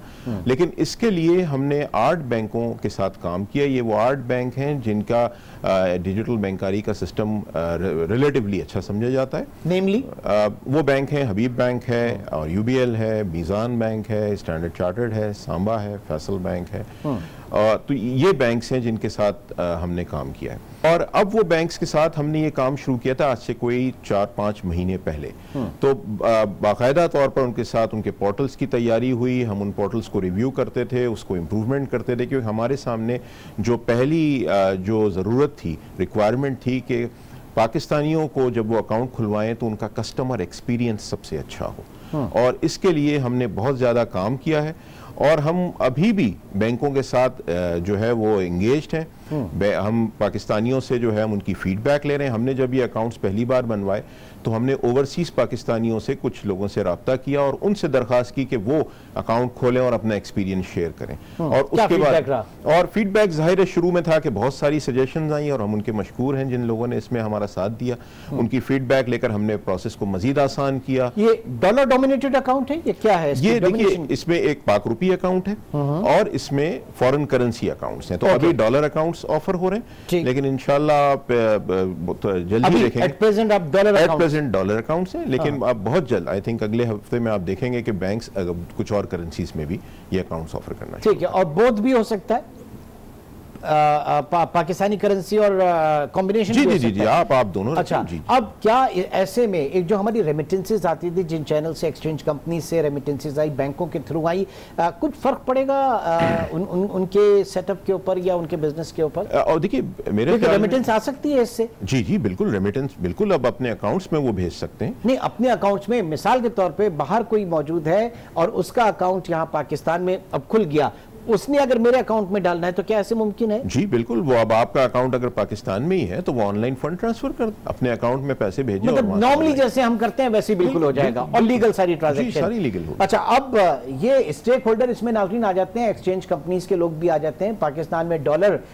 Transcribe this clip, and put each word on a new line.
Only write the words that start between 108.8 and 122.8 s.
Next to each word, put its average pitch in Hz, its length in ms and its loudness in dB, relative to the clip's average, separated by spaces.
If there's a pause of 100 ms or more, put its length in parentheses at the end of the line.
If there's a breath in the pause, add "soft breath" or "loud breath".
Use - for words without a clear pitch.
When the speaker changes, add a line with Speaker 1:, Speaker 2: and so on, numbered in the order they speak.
Speaker 1:
के 160 120 -2
ऊपर? 160 220 -2
Speaker 2:
अ, - 220 0
और 160 120 2
देखिए, 208 220 0
मेरे - 220 -10
Speaker 1:
क्योंकि 107 220 0
Speaker 2:
ख्याल 214 140 4
में 226 120 4
Speaker 1:
रेमिटेंस 214 380 2
आ 220 100 2
सकती 277 320 -4
है 269 100 4
इससे? 226 280 -2 (140)
Speaker 2:
जी, 120 200 0
जी, 135 140 0
बिल्कुल, 139 340 0
remittance 104 500 -2
बिल्कुल 90 300 0
अब 131 160 2
अपने 120 220 -2
accounts 117 440 -2
में 156 60 2
वो 127 140 0
भेज 90 200 -2
सकते - 320 -6
हैं। 196 100 -6 (100)
Speaker 1:
नहीं, 254 120 4
अपने 226 320 -2
accounts 196 400 0
में, 233 120 0
मिसाल 196 400 0
के 233 80 0
तौर 185 200 2
पे 202 200 0
बाहर 160 340 0
कोई 214 220 0
मौजूद 160 420 -2
है 220 260 2 (240 loud breath)
और 170 120 2
उसका 226 340 0
account 185 460 0
यहाँ 160 240 -2
पाकिस्तान 160 480 -2
में 185 200 0 (120)
अब 151 160 -4
खुल 220 140 4
गया, 147 280 2 (380 loud breath)
उसने 269 280 2
अगर 254 200 4
मेरे 240 200 6
account 220 320 0
में 196 140 0
डालना 175 240 2
है 180 60 -2
तो 190 100 -2